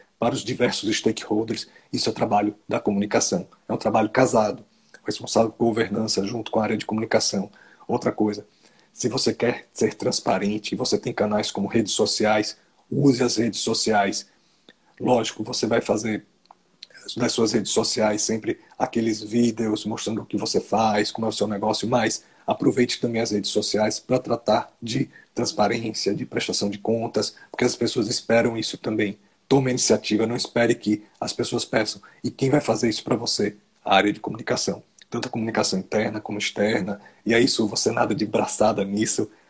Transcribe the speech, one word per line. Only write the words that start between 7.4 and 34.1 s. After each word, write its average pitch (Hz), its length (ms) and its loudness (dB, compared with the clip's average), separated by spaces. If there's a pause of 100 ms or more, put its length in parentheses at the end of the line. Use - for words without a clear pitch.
Outra 117 240 0
coisa, 104 360 -2 (460)
se - 160 -4
você 110 260 0
quer - 380 -2
ser 107 220 0
transparente, 104 840 -2
você 123 220 0
tem 123 140 -4
canais 107 380 0
como 98 180 -4
redes 107 240 0
sociais, 107 640 2 (340)
use 131 320 4
as 120 140 2
redes 113 240 0
sociais. 107 680 0 (720)
Lógico, 117 440 0
você 120 240 -4
vai 113 140 2
fazer 107 440 -2 (920)
nas 113 160 0
suas 110 200 2
redes 104 180 0
sociais 107 520 2
sempre 110 360 -2 (200)
aqueles 110 420 0
vídeos 110 640 0
mostrando 107 380 -4
o - 20 -12
que - 140 -6
você 110 220 -2
faz, 107 500 2
como 113 160 -4
é - 20 0
o 107 40 -2
seu 104 140 0
negócio, 107 400 -2
mas 117 380 0 (220)
aproveite 123 540 0
também 117 200 0
as 113 100 0
redes 104 200 -2
sociais 107 480 0
pra 127 200 0
tratar 117 640 0
de 120 300 -2 (240)
transparência, 117 800 0
de 123 100 -4
prestação - 460 -2
de 104 80 -8
contas, 110 580 -2 (140)
porque - 140 0
as 120 120 2
pessoas 113 320 0
esperam 117 480 2
isso - 220 -4
também. 107 400 -2 (280)
Tome 135 220 4
a - 20 0
iniciativa, 113 560 2
não 117 100 -2
espere 117 380 2
que 104 300 0 (160)
as - 120 -4
pessoas - 320 -2
peçam. - 360 -2 (220)
E 117 80 -4
quem - 180 -2
vai 143 120 4
fazer 113 280 2
isso - 160 -2
pra 123 120 0
você? 107 400 -2 (280)
A 98 120 4
área 104 160 4